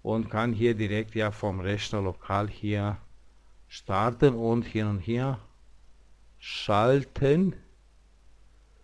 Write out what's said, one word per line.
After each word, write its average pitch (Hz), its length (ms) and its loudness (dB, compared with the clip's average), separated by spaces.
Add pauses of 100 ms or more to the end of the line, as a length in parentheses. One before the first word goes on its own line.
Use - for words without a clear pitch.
und 110 280 -2
kann 113 220 0
hier 117 220 2
direkt, 107 420 -2
ja, 107 160 0
vom 101 260 -4
Rechner 101 440 -2
lokal 98 460 -2
hier 104 500 -4 (680)
starten 117 680 2
und 117 280 0
hin 110 220 -2
und 104 140 -2
her 117 400 -4 (1000)
schalten 135 1160 2 (1300)